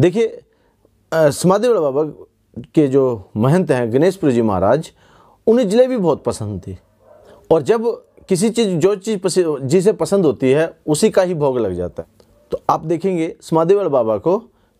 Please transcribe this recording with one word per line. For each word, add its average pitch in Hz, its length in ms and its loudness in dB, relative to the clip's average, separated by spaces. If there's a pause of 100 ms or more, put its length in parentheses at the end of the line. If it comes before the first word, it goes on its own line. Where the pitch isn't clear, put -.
देखिए, 185 260 2 (880)
अ, 160 180 2
समाधि 196 380 0
वाले 214 120 2
बाबा 143 220 0 (560)
के 143 300 0
जो 127 480 0
महंत 147 340 2
हैं 123 220 0
गणेशपुरी 160 400 0
जी 117 100 2
महाराज, 107 500 0 (540)
उन्हें 233 220 2
जलेबी 254 280 2
बहुत 165 280 -2
पसंद 104 360 -6
थी 90 180 -14 (720)
और 160 120 2
जब 220 400 -2 (260)
किसी 190 220 0
चीज़, 226 180 -2
जो 180 260 0
चीज़ 208 240 -6
पसि-, 175 420 -2
जिसे 170 320 2
पसंद 175 340 0
होती 131 240 0
है 156 260 0 (100)
उसी 156 240 2
का 196 120 2
ही 180 120 -2
भोग 143 240 -2
लग 101 160 -2
जाता 87 280 -8
है। - 60 -20 (420)
तो - 100 -6 (100)
आप 160 140 -2
देखेंगे 165 560 -4
समाधि 165 340 0
वाले 196 140 0
बाबा 117 300 0
को 190 260 -2 (340)